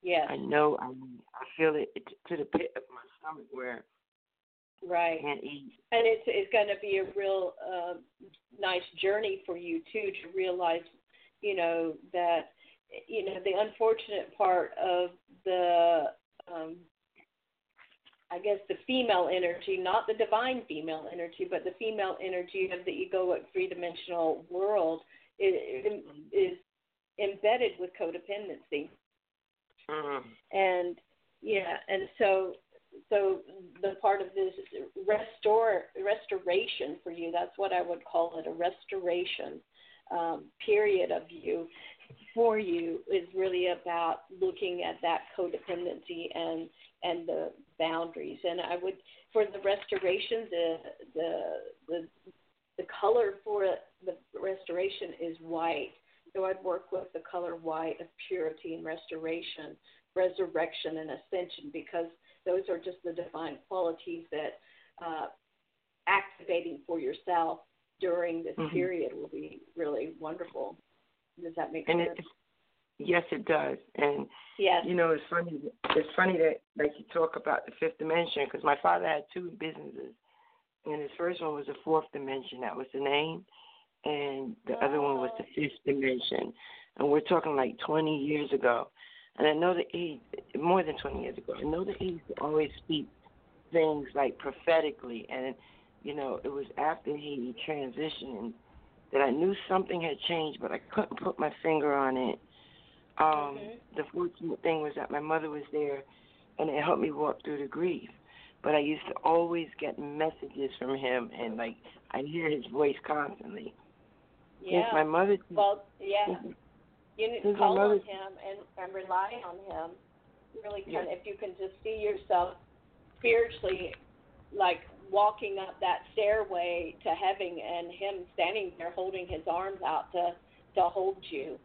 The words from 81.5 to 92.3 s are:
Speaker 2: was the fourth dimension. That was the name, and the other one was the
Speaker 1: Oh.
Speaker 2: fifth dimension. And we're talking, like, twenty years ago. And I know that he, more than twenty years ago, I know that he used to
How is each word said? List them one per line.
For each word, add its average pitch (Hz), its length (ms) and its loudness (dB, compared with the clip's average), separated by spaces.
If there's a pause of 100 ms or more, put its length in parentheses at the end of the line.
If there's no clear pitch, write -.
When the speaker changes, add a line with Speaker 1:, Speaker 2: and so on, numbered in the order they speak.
Speaker 2:
was 143 120 -6
the 139 80 -6 (100)
fourth 156 280 4
dimension. 135 480 -6
That 123 160 -4
was 131 160 -6
the 135 80 -4
name, 151 460 2 (580)
and 139 520 -2 (100)
the - 80 -2 (100)
other 143 160 2
one 143 180 2
was 127 200 0
the - 60 -8
Speaker 1:
Oh. - 100 -20
Speaker 2:
fifth 147 300 -4
dimension. 135 680 0 (440)
And 143 140 2
we're 147 100 8
talking, 156 360 2
like, 131 220 0
twenty 156 460 2
years 147 280 0
ago. 120 360 4 (480)
And - 100 4
I 151 80 6
know 175 200 4
that 175 180 0
he, 170 280 -6 (380)
more 175 240 6
than 156 160 -2
twenty 135 240 -6
years 123 160 -6
ago, - 180 -8
I - 60 -8
know 160 220 0
that 196 120 -6
he 190 100 -4
used 170 220 -6
to - 140 -6